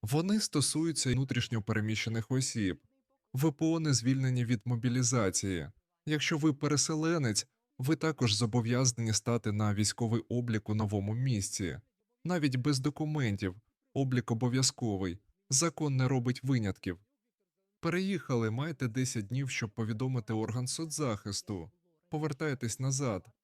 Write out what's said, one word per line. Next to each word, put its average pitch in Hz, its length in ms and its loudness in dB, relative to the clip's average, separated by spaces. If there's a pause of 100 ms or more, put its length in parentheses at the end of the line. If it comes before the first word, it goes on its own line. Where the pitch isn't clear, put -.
Вони 170 380 2
стосуються 151 720 0
внутрішньо 123 500 0
переміщених 110 680 -2
осіб. 113 500 0 (540)
В 147 180 2
П 165 120 -2
О 165 160 2
не 151 140 2
звільнені 127 500 2
від 113 200 0
мобілізації. 113 1040 0 (360)
Якщо 151 320 0
ви 151 140 4
переселенець, 151 960 0 (320)
ви 147 180 2
також 139 380 2
зобов'язані 117 760 2
стати 117 400 0
на 107 220 2
військовий 107 540 0
облік 117 400 -2
у 107 60 0
новому 104 400 0
місці. 107 680 -2 (440)
Навіть 151 320 0
без 131 220 2
документів, 131 760 -2 (380)
облік 127 360 0
обов'язковий, 117 880 0 (320)
закон 147 460 0
не 127 120 2
робить 127 360 0
винятків. 104 540 -2 (840)
Переїхали, 165 680 0
маєте 135 380 -4
десять 120 380 -2
днів, 131 240 -4
щоб 117 200 -4
повідомити 117 640 -2
орган 110 340 -2
соцзахисту. 113 1040 -4 (380)
Повертаєтесь 147 720 -4
назад. 131 460 -2 (180)